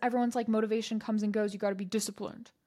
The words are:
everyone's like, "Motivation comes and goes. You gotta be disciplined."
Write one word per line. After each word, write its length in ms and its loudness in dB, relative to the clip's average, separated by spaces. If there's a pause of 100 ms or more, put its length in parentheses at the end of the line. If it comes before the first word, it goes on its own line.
everyone's 320 2
like, 120 0
"Motivation 520 2
comes 240 0
and 100 0
goes. 200 0
You 60 -10
gotta 140 0
be 120 -4
disciplined." 680 -4 (160)